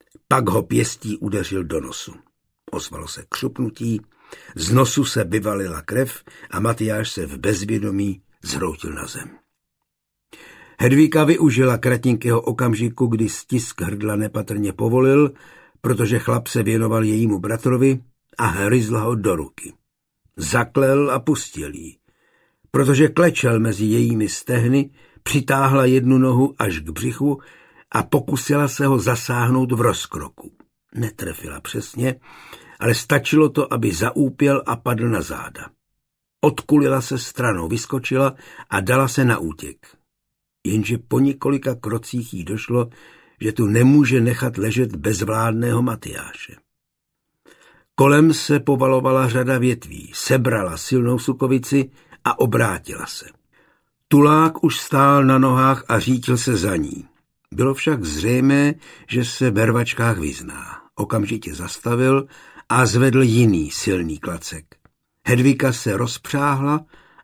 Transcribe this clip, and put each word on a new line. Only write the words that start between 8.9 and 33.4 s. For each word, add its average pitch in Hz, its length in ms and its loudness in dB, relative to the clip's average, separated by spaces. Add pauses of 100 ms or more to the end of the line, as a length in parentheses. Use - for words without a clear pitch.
na - 140 -12
zem. - 240 -16 (1500)
Hedvika 151 440 4
využila 131 540 4
kratinkyho 120 640 0
okamžiku, 120 640 -2
kdy 113 220 0
stisk - 520 -6
hrdla 104 360 -4
nepatrně 104 560 -4
povolil, 131 600 2 (480)
protože 117 380 0
chlap 117 280 -2
se 120 160 -2
věnoval 110 420 0
jejímu 107 340 0
bratrovi, 123 640 0 (380)
a 117 80 0
hryzla 107 540 0
ho 117 140 -2
do 101 220 0
ruky. - 380 -12 (600)
Zaklel 135 760 0
a 131 80 -2
pustil - 560 -4
jí. - 240 -18 (720)
Protože 139 380 4
klečel 143 520 2
mezi 107 240 -2
jejími 110 440 0
stehny, 127 640 0 (320)
přitáhla 135 640 2
jednu 131 340 4
nohu 131 400 4
až 95 200 -4
k 78 120 -10
břichu 127 500 -4 (500)
a 107 120 0
pokusila 143 640 0
se 139 180 -2
ho 135 120 4
zasáhnout 123 760 0
v 113 80 0
rozkroku. - 760 -4 (380)
Netrefila 80 640 -10
přesně, 123 600 -6 (600)
ale 113 140 0
stačilo 151 540 2